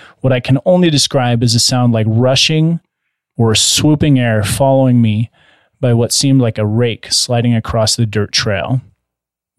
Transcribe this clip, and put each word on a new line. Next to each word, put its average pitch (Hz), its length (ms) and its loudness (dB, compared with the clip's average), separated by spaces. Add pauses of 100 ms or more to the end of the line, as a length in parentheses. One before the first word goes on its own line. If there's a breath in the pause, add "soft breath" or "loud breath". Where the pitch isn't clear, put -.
(200 loud breath)
what 127 120 0
I 127 80 0
can 135 240 0
only 180 260 2
describe 123 520 0
as 117 120 2
a 117 60 0
sound 123 320 0
like 110 160 0
rushing 151 720 0 (560)
or 113 180 2
swooping 151 640 2
air 113 260 0
following 131 580 2
me 110 280 -2 (500 soft breath)
by 123 140 0
what 113 180 0
seemed 135 280 2
like 117 180 -2
a 107 80 -2
rake 113 440 -2
sliding 120 440 -2
across 110 420 -2
the 117 100 0
dirt 104 260 -4
trail. 110 480 -4 (800)